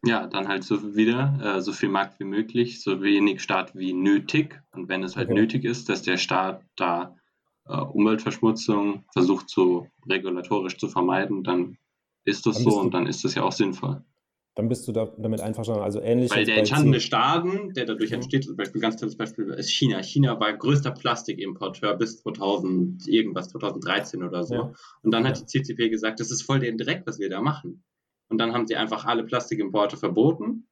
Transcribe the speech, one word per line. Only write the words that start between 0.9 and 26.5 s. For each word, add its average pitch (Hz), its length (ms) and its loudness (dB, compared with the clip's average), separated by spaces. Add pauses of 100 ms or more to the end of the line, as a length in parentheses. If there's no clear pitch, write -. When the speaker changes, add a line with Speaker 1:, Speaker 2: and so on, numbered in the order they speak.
Speaker 1:
wieder, 123 460 4
äh, 98 180 0
so 95 120 -4
viel - 160 -2
Markt 98 300 -2
wie 98 60 -10
möglich, 110 580 -2
so 95 180 0
wenig 101 400 4
Staat 92 360 -2
wie 92 160 -4
nötig. 101 680 2 (120)
Und 92 160 -10
wenn 95 160 -2
es 92 120 -8
halt 90 140 -2
Speaker 2:
Okay. 101 100 4
Speaker 1:
nötig 113 240 2
ist, 117 240 -4
dass 95 140 -2
der 92 140 0
Staat 95 460 -2 (120)
da, 92 400 -2 (540)
äh, - 80 -4
Umweltverschmutzung 107 1400 0
versucht, 92 360 2
so 90 380 4 (240)
regulatorisch 95 680 -2
zu 95 120 -6
vermeiden, 92 560 0
dann 90 340 -2 (460)
ist 98 220 0
das 110 100 2
Speaker 2:
Dann 117 80 0
Speaker 1:
so 117 60 6
Speaker 2:
bist 104 80 2
Speaker 1:
und 95 80 0
Speaker 2:
du 90 120 2
Speaker 1:
dann 85 80 0
ist - 180 -6
das - 120 0
ja 90 80 0
auch 92 80 0
sinnvoll. - 500 -2 (540)
Speaker 2:
Dann 110 120 0
bist 120 180 -2
du 117 60 -6
da, 110 260 -2
damit 110 220 -2
einverstanden. 107 420 -4
Also 101 180 -2
ähnlich 120 300 2
Speaker 1:
Weil 104 100 2
Speaker 2:
jetzt 107 80 2
Speaker 1:
der 110 60 2
Speaker 2:
bei 107 60 4
Speaker 1:
entstandene 135 380 6
Speaker 2:
Zin- - 100 -2
Speaker 1:
Schaden, 170 680 0
der 123 120 -2
dadurch 107 240 -2
Speaker 2:
Mhm. 107 60 -4
Speaker 1:
entsteht, 127 280 0
zum - 100 -10
Beispiel, - 260 -4
ganz 110 160 0
tolles 107 200 -6
Beispiel 107 320 -6
ist - 220 -6
China. 107 300 2
China 123 380 2
war 107 140 2
größter 139 400 2
Plastikimporteur 98 1040 -4
bis 110 240 -2
zweitausend 92 880 0
irgendwas, 95 400 2
zweitausenddreizehn 92 760 -4
oder 87 220 -4
so. 120 100 -6
Speaker 2:
Ja. 120 180 -4 (300)
Speaker 1:
Und 110 80 4
dann 113 160 2
hat - 120 0
Speaker 2:
Ja. - 20 -10
Speaker 1:
die - 60 -18
C - 160 0
C 113 120 -8
P 117 140 0
gesagt, 110 320 -2
das 113 100 -4
ist - 120 -4
voll 135 180 2